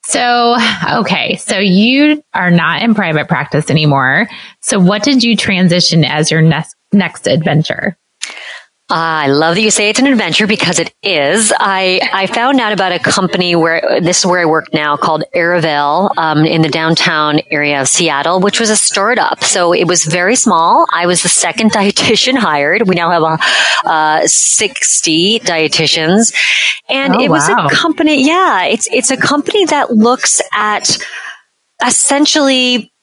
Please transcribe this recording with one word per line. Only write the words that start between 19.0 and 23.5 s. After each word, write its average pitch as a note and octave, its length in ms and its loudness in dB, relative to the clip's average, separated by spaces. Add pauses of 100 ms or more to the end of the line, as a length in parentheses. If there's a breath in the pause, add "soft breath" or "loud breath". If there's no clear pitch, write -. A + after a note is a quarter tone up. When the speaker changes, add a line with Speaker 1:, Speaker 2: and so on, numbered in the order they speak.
Speaker 2:
So F3 300 0
it F3+ 140 2
was F3+ 180 0
very F3 300 0
small. F#3+ 580 2
I F3 140 0
was F3 160 0
the F3 60 0
second G#3 420 -2
<laughs> - 20 -4
dietitian A3 640 0
hired. F3 500 0
We F#3 60 2
now E3+ 160 0
have E3+ 140 2
a, - 680 0